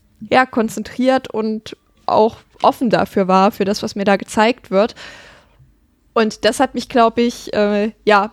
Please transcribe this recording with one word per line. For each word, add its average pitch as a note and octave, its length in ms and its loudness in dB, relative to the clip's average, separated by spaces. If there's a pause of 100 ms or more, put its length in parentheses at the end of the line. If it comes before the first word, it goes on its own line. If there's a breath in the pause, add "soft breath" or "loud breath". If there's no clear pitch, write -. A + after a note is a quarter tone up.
(200)
ja, B3+ 260 0
konzentriert B3+ 800 -2
und A3 480 -6 (300)
auch A3 300 2 (260)
offen B3 280 2
dafür F#3 380 0
war, F#3+ 220 4
für - 140 -4
das, F#3+ 180 -4
was A3 140 -8
mir G3+ 80 -6
da G3 120 2
gezeigt - 540 -2
wird. G3 240 0 (1200 loud breath)
Und A3 320 -2
das A3 160 0
hat C4 140 0
mich, A#3+ 140 -8
glaub A3+ 300 2
ich, A#3+ 360 -2
äh, G#3 380 0 (120)
ja, G#3 280 2